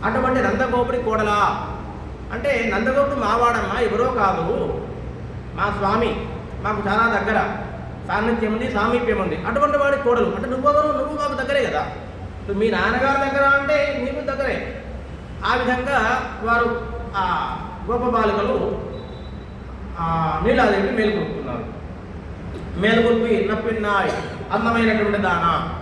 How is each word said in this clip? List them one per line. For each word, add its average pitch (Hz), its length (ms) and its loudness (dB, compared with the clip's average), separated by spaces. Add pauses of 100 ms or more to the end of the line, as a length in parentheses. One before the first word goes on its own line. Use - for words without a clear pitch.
అటువంటి 254 360 2
నందగోపుడి 240 560 2
కోడలా 208 680 0 (680)
అంటే, 240 400 0
"నందగోపుడు 262 420 2
మావాడమ్మా, 233 640 2
ఎవరో 233 320 2
కాదు, 190 680 0 (760)
మా 196 220 0
స్వామి, 202 380 2 (460)
మాకు 202 280 -2
చాలా 208 300 4
దగ్గర 202 380 0 (500)
సాన్నిధ్యం 214 460 0
ఉంది, 233 180 -2
సామీప్యం 226 500 2
ఉంది. 160 140 -2
అటువంటి 285 420 2
వాడి 277 200 2
కోడలు 240 380 2
అంటే 226 140 -4
నువ్వెవరు? 294 380 2
నువ్వు 294 280 0
మాకు 294 180 -2
దగ్గరే 269 320 0
కదా, 151 220 -2 (520)
ఇప్పుడు 202 180 -4
మీ 202 140 2
నాన్నగారి 254 580 2
దగ్గర 277 180 4
అంటే 277 520 4
నీకు 277 260 -2
దగ్గరే." 269 560 -4 (640)
ఆ 226 100 2
విధంగా 254 720 0 (140)
వారు, 233 380 2 (340)
ఆ 185 420 -2 (340)
గోపబాలికలు, 220 920 2 (1160)
ఆ 165 460 0
నీలాదేవిని 208 460 4
మేలుకొల్పుతున్నారు. 175 760 -2 (1120)
మేలుకొల్పి 226 720 4
"నప్పిన్నాయ్ 208 600 0 (420)
అందమైనటువంటి 220 640 2
దాన" 170 640 2